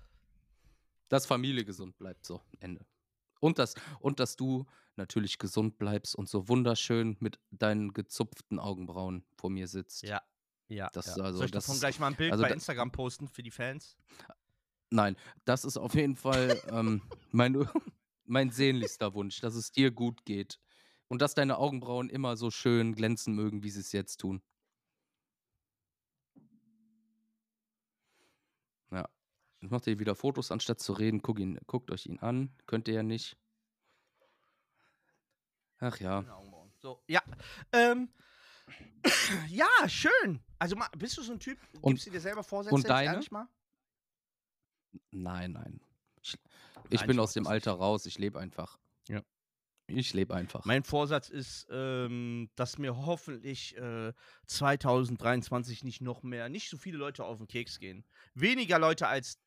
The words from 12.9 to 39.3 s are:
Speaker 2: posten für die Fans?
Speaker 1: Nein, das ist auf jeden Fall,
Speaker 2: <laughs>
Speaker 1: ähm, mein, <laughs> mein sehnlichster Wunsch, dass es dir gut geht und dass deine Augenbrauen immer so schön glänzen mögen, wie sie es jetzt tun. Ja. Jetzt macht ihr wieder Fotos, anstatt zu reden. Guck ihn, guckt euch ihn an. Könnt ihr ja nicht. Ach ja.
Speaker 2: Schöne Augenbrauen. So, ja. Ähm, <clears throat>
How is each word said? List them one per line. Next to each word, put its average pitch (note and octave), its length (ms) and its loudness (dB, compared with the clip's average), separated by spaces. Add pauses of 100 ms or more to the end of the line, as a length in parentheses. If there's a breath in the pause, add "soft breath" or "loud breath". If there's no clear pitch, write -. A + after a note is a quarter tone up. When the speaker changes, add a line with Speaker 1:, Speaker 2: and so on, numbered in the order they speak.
Speaker 2:
posten C3 380 -6
für - 120 -16
die A#2+ 100 -12
Fans? C3 440 -8 (920 loud breath)
Speaker 1:
Nein, G#2 280 4 (280 loud breath)
das B2+ 200 2
ist C3+ 120 -4
auf - 180 -2
jeden C#3+ 200 6
Fall, C3 460 4
Speaker 2:
<laughs> - 60 -12
Speaker 1:
ähm, A2 340 2 (300)
mein, B2 240 6
<laughs> - 380 0 (320)
mein C3 260 2
sehnlichster A#2 600 2
Wunsch, G2+ 280 -6
dass A#2 140 -4
es A2+ 160 -6
dir C3+ 200 6
gut A#2+ 340 -2
geht G2+ 340 -6 (480 soft breath)
und B2 140 0
dass C#3+ 140 2
deine C#3 220 4
Augenbrauen B2 520 -2
immer B2+ 280 -2
so A#2 140 0
schön A#2 440 4
glänzen A2 400 0
mögen, G#2 280 -2
wie G#2 60 -4
sie G2 120 -10
es - 100 -10
jetzt G2 260 -4
tun. F#2+ 240 -4 (4000)
Ja. F2+ 160 -6 (540)
Jetzt G2+ 100 -8
macht A#2+ 160 0
ihr G#2+ 120 2
wieder G#2 160 0
Fotos, C3+ 360 -2
anstatt - 280 -2
zu - 140 -2
reden. G#2+ 280 2
Guck G#2+ 180 -2
ihn, F#2 280 -2
guckt - 240 -4
euch - 140 -8
ihn - 140 -10
an. B2+ 320 -2 (140)
Könnt A2+ 220 -2
ihr A2 80 0
ja A2 80 0
nicht. A2+ 340 -4 (2500)
Ach B2 200 -2
ja. G2 220 -2
Speaker 2:
Schöne G2 140 -12
Augenbrauen. F#2+ 440 -20
So, C3 280 -14
ja. E3+ 140 4 (500 loud breath)
Ähm, A#3+ 380 6 (960 loud breath)
<clears throat> E3 460 4